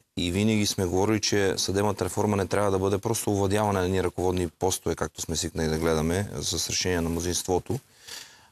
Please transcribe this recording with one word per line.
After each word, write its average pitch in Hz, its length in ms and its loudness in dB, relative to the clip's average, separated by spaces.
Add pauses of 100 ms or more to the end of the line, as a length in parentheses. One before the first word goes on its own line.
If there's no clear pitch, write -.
(160)
И 87 140 0
винаги 104 360 2
сме 95 200 -2
говорили, 101 340 2
че 101 360 2
съдебната 98 480 0
реформа 104 320 0
не 95 100 0
трябва 101 240 2
да 95 80 2
бъде 98 200 2
просто 113 320 -2
овладяване 101 480 2
на 90 60 2
едни 92 180 2
ръководни 90 460 0
постове, 87 460 -2
както - 260 -6
сме 80 160 -4
свикнали 80 320 -2
да 78 100 0
гледаме, 82 520 0 (100)
с - 300 -4
решение 90 300 0
на 82 80 -2
мнозинството. 87 680 -2 (720)